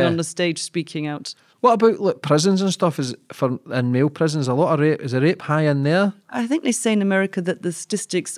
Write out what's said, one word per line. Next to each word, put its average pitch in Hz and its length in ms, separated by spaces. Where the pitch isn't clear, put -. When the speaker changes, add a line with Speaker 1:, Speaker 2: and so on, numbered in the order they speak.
Speaker 1:
Yeah. 135 60
Speaker 2:
on 165 100
the 165 80
stage 175 380
speaking 156 440
out. 147 280
Speaker 1:
What 233 220
about, 226 160
like, 196 220
prisons 180 400
and 196 100
stuff? 180 280
Is 127 160
for, 127 260
in 123 180
male 135 200
prisons, 147 380
a 131 40
lot 151 220
of 143 60
rape. 151 200
Is 127 120
the 127 100
rape 175 180
high 151 220
in 143 200
there? 185 300
Speaker 2:
I 240 180
think 294 160
they 254 100
say 220 200
in 208 80
America 190 400
that 180 220
the 175 100
statistics - 640